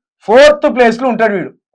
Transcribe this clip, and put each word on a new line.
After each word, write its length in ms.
ఫోర్త్ 540
ప్లేస్లో 340
ఉంటాడు. 240
వీడు 200